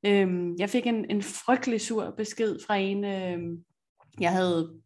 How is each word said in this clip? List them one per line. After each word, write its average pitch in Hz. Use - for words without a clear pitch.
Øhm, 180
jeg 196
fik 247
en, 226
en 202
frygtelig 240
sur 220
besked 214
fra 208
en, 196
øhm, 175
jeg 175
havde 175